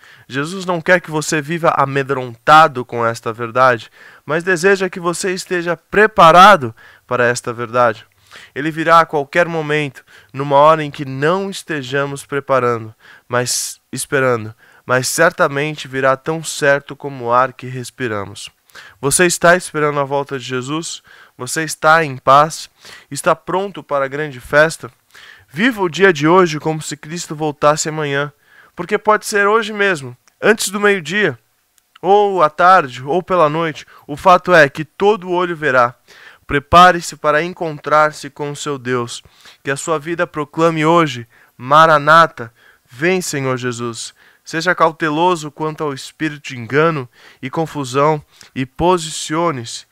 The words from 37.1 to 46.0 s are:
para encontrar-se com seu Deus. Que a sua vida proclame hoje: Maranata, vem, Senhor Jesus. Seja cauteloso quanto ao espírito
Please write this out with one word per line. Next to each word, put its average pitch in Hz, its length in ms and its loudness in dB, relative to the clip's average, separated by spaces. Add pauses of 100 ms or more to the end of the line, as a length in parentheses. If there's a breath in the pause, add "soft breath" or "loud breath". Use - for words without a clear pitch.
para 151 260 0
encontrar-se 151 840 -2
com 147 260 -10
seu 143 240 -8
Deus. 120 440 -6 (400 soft breath)
Que 135 80 -6
a 139 60 -2
sua 156 220 -4
vida 165 280 -6
proclame 160 580 -2
hoje: 156 420 2 (300 soft breath)
Maranata, 151 960 4 (340 soft breath)
vem, 170 360 -2
Senhor 131 340 -4
Jesus. 120 580 -8 (300 soft breath)
Seja 165 300 -4
cauteloso 160 760 0
quanto 156 320 -8
ao 143 120 -4
espírito 147 560 -10